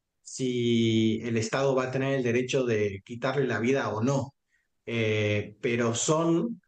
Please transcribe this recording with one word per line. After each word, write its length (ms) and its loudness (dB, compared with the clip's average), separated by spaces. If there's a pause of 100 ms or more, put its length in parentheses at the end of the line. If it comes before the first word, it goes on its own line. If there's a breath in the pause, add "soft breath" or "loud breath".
(220)
si 1000 2
el 140 -2
Estado 360 0
va 100 0
a 60 -6
tener 240 -2
el 80 0
derecho 420 0
de 400 0
quitarle 420 -2
la 120 -2
vida 300 0
o 140 -4
no. 320 0 (500)
Eh, 760 -2
pero 340 0
son 720 0